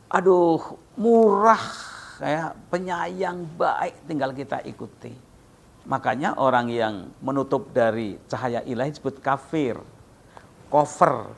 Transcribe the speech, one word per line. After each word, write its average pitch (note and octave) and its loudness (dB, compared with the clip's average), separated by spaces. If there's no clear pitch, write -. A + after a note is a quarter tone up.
aduh, F3 4
murah, A3 6
ya, D3+ -2
penyayang, F3+ -6
baik, E3+ 0
tinggal C#3 -2
kita C3 -8
ikuti. A#2 -14
Makanya C3 -2
orang B2 2
yang G#2+ -4
menutup C#3 -2
dari A2 0
cahaya A#2 -4
ilahi C3 -4
disebut C3+ -8
kafir, C3+ -2
cover. C#3+ 2